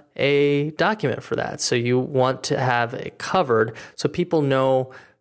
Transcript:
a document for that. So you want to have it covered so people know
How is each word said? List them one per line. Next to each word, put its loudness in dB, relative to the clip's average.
a 2
document -2
for -6
that. -4
So 0
you 2
want 0
to -2
have 0
it -10
covered 0
so -2
people 0
know 2